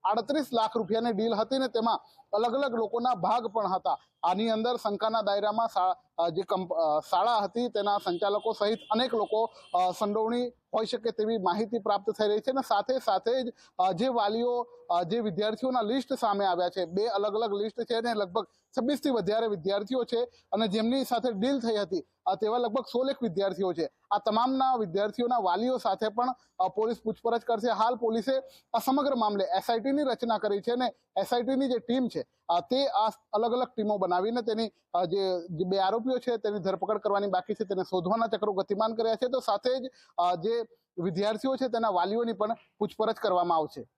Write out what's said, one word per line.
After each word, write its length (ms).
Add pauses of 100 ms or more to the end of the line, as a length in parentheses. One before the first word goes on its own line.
આડત્રીસ 500
લાખ 240
રૂપિયાની 340
ડીલ 220
હતી 240
ને 100
તેમાં 320 (340)
અલગ 220
અલગ 200
લોકોના 400
ભાગ 320
પણ 200
હતા. 300 (260)
આની 260
અંદર 260
શંકાના 460
દાયરામાં 460
શા-, 280 (220)
અ, 120
જે 120
કંપ-, 340
અ, 240
શાળા 380
હતી 320
તેના 280
સંચાલકો 540
સહિત 280 (120)
અનેક 220
લોકો, 380 (220)
અ, 260
સંડોવણી 500
હોઈ 360
શકે 260
તેવી 260
માહિતી 420
પ્રાપ્ત 320
થઈ 160
રહી 120
છે 120
અને 160
સાથે 320
સાથે 440
જ, 100 (260)
અ, 120
જે 160
વાલીઓ, 600 (220)
અ, 140
જે 160
વિદ્યાર્થીઓના 640
લિસ્ટ 320
સામે 320
આવ્યા 240
છે, 160
બે 220
અલગ 280
અલગ 180
લિસ્ટ 300
છે 120
અને 180
લગભગ 340 (300)
છવ્વીસ 240
થી 80
વધારે 380
વિદ્યાર્થીઓ 560
છે 200 (280)
અને 160
જેમની 360
સાથે 280
ડીલ 280
થઈ 160
હતી, 280 (220)
અ, 100
તેવા 220
લગભગ 280
સોળ 240
એક 120
વિદ્યાર્થીઓ 520
છે. 160 (220)
આ 60
તમામના 580
વિદ્યાર્થીઓના 640
વાલીઓ 400
સાથે 320
પણ, 180 (320)
અ, 80
પોલીસ 360
પૂછપરછ 360
કરશે. 320
હાલ 240
પોલીસે 440 (340)
આ 60
સમગ્ર 360
મામલે 280
એસ 260
આઈ 100
ટી 120
ની 120
રચના 340
કરી 240
છે 100
અને 220 (240)
એસ 160
આઈ 100
ટી 120
ની 120
જે 120
ટીમ 280
છે, 180 (240)
અ, 100
તે 280
આ 220 (240)
અલગ 200
અલગ 140
ટીમો 300
બનાવીને 440
તેની, 300 (220)
અ, 120
જે, 440
જે 160
બે 140
આરોપીઓ 380
છે 200
તેની 220
ધરપકડ 380
કરવાની 300
બાકી 260
છે, 100
તેને 200
શોધવાના 440
ચક્રો 260
ગતિમાન 400
કર્યા 220
છે. 120
તો 120
સાથે 400
જ, 120 (260)
અ, 180
જે 300 (320)
વિદ્યાર્થીઓ 580
છે 120
તેના 220
વાલીઓની 440
પણ 220 (220)
પૂછપરછ 360
કરવામાં 440
આવશે. 300 (100)